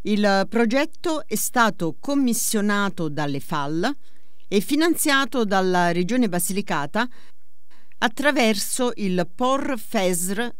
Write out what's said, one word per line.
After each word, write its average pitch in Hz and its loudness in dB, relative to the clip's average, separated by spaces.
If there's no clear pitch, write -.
Il 196 2
progetto 277 0
è - -4
stato 202 2
commissionato 208 0
dalle 147 -2
fal 160 -2
e 202 2
finanziato 285 2
dalla 185 2
Regione 196 2
Basilicata 185 -2
attraverso 247 2
il 180 0
por 262 0
fesr 190 0